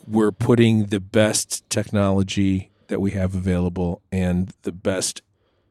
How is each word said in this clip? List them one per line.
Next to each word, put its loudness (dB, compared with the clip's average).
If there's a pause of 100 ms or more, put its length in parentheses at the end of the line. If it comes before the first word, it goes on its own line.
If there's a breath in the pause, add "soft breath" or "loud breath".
were 2
putting 4
the -2
best -2
technology 0 (180)
that -2
we 0
have -2
available -2 (100)
and -2 (100)
the -6
best -4 (500)